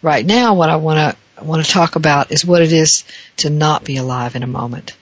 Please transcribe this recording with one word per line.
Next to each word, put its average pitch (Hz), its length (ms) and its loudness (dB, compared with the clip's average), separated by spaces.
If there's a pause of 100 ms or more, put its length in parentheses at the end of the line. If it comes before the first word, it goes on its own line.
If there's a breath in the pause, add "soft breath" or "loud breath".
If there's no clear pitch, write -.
Right 151 220 0
now, 226 300 2
what 165 160 2
I 160 60 0
wanna, 156 400 0 (260)
wanna 160 220 -2
talk 170 320 0
about 151 360 0
is 151 120 -2
what 175 180 4
it 160 100 2
is 160 320 2 (340 loud breath)
to 147 120 -2
not 151 340 0
be 139 120 -6
alive 127 400 -6
in 123 60 -6
a 123 60 -6
moment. 120 540 -8